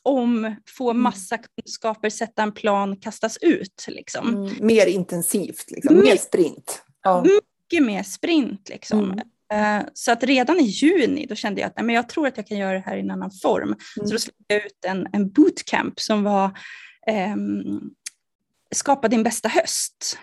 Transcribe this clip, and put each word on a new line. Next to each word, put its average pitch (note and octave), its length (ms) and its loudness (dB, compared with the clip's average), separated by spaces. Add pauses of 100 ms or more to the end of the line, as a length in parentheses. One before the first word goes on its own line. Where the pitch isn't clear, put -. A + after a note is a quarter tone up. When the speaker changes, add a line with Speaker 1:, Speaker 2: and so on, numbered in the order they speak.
Speaker 1:
om, A#3+ 520 0 (220)
få B3 120 -2
Speaker 2:
Mm. A#3 140 2
Speaker 1:
massa - 340 -2
kunskaper, - 720 -8
sätta A3 340 -4
en G#3+ 80 -2
plan, G3+ 480 -2
kastas A3 420 -8
ut, - 460 0
liksom. - 480 -8
Speaker 2:
Mm, G3 180 -6 (140)
mer A3 180 6
intensivt, F3 840 -4
liksom. - 240 4
Speaker 1:
My- G3+ 80 10
Speaker 2:
Mer G#3 140 8
sprint. - 680 -2 (200)
Ja. F#3 200 4
Speaker 1:
Mycket E4+ 600 2
mer G3 180 -4
sprint, - 680 -2
liksom. - 420 -2
Speaker 2:
Mm. G3 80 -6 (340)
Speaker 1:
Eh, G#3 400 0
så - 180 -2
att A#3 120 0
redan C4 360 4
i D4 40 6
juni, A#3 680 2
då G#3+ 60 -6
kände G3+ 260 -6
jag G3 60 -4
att, F#3 100 -10
nej, G#3+ 80 -4
men A#3 100 0
jag A#3+ 140 0
tror D4+ 180 -2
att B3+ 100 -4
jag G#3 100 -12
kan G#3 100 -6
göra F#3+ 160 -2
det F#3+ 120 -6
här G3 120 -6
i - 20 -6
en G3 120 -6
annan F#3+ 200 -8
form. - 360 -2
Speaker 2:
Mm. G#3 400 -8
Speaker 1:
Så G#3+ 60 -2
då A3+ 60 -2
släppte - 240 -10 (100)
jag G#3 120 0
ut - 220 -16
en, F#3 260 -4
en G3+ 180 0
bootcamp - 680 2
som G#3 240 0
var, G3 340 0 (500)
ehm, G3+ 720 -4 (960)
skapa C#4 320 0
din A3 160 2
bästa A3+ 260 -2
höst. - 720 -4